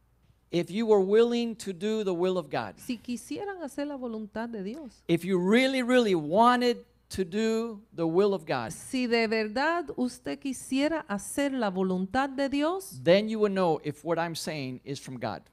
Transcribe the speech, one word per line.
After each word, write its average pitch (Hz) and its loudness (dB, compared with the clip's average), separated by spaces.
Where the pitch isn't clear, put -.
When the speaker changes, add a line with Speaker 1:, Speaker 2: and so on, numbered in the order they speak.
Speaker 1:
if 170 0
you 214 -2
were 214 6
willing 233 4
to 202 -8
do 214 -2
the 190 0
will 185 0
of 151 -6
God, 117 -4
Speaker 2:
si 240 -8
quisieran 330 -8
hacer 285 -6
la 285 -8
voluntad 226 -8
de 220 -8
Dios, 247 -12
Speaker 1:
if 165 2
you 190 2
really, 254 4
really 240 4
wanted 240 2
to 190 -4
do 220 -2
the 165 -2
will 196 4
of 180 -6
God, 123 -2
Speaker 2:
si - -4
de 226 2
verdad 254 -2
usted 262 -6
quisiera 277 -2
hacer 269 -2
la 233 0
voluntad 190 0
de 277 0
Dios, 294 -2
Speaker 1:
then 196 6
you 220 -2
would 208 2
know 180 2
if 147 -8
what 165 0
I'm 170 -2
saying 135 -8
is 139 -8
from 127 -12
God. 107 -6